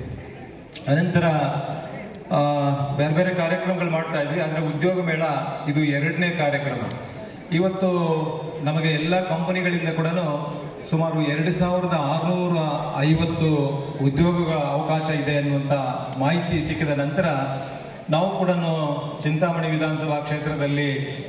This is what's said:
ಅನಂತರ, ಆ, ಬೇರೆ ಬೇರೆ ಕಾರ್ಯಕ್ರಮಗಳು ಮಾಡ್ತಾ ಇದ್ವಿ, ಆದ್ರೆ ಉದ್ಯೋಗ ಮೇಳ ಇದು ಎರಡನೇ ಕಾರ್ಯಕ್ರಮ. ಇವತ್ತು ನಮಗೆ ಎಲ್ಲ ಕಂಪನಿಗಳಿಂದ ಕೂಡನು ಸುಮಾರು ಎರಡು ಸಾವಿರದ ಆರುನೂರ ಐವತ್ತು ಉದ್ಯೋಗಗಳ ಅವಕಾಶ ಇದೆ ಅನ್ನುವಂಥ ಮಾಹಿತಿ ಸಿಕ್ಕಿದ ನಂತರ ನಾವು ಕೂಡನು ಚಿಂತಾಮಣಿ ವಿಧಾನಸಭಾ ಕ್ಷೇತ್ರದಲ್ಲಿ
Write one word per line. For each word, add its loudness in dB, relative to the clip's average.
ಅನಂತರ, 2
ಆ, 4
ಬೇರೆ 2
ಬೇರೆ 4
ಕಾರ್ಯಕ್ರಮಗಳು 0
ಮಾಡ್ತಾ -2
ಇದ್ವಿ, -2
ಆದ್ರೆ -2
ಉದ್ಯೋಗ 0
ಮೇಳ 0
ಇದು 2
ಎರಡನೇ 2
ಕಾರ್ಯಕ್ರಮ. 0
ಇವತ್ತು 2
ನಮಗೆ 0
ಎಲ್ಲ 2
ಕಂಪನಿಗಳಿಂದ 0
ಕೂಡನು -2
ಸುಮಾರು 2
ಎರಡು 2
ಸಾವಿರದ 2
ಆರುನೂರ 0
ಐವತ್ತು 2
ಉದ್ಯೋಗಗಳ 4
ಅವಕಾಶ 0
ಇದೆ 0
ಅನ್ನುವಂಥ 2
ಮಾಹಿತಿ 0
ಸಿಕ್ಕಿದ 0
ನಂತರ 0
ನಾವು 2
ಕೂಡನು 2
ಚಿಂತಾಮಣಿ 2
ವಿಧಾನಸಭಾ 0
ಕ್ಷೇತ್ರದಲ್ಲಿ 0